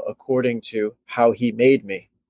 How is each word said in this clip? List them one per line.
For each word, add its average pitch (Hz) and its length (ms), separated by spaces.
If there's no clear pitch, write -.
according 123 540
to 107 320
how 117 280
he 113 200
made 120 320
me, 98 240